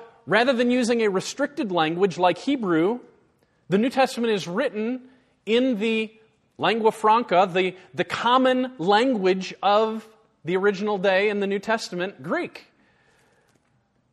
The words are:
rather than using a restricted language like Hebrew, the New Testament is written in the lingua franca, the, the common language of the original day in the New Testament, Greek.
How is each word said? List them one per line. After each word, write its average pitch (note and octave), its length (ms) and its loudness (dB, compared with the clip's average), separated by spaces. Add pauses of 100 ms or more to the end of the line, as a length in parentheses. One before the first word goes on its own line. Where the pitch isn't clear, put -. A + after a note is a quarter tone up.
(260)
rather A#3+ 280 2
than A#3+ 180 0
using A#3+ 300 2
a G#3+ 80 2
restricted A3 640 -4
language E3+ 440 0
like F3+ 200 2
Hebrew, G#3+ 640 0 (680)
the F3+ 100 2
New A#3 120 2
Testament A#3+ 420 0
is F3+ 160 -4
written A3+ 540 -4 (440)
in A#3+ 320 0
the A3 320 -2 (480)
lingua G#3+ 360 2
franca, G#3 580 4
the, F3+ 240 -2 (180)
the F3 120 -4
common B3+ 720 0
language F#3+ 840 2
of A3 460 0 (380)
the E3+ 100 -2
original G3+ 420 -2
day F#3+ 300 2
in G#3 140 -2
the G3 60 -2
New G3 120 -4
Testament, F#3+ 640 -6
Greek. C4+ 440 -8 (1500)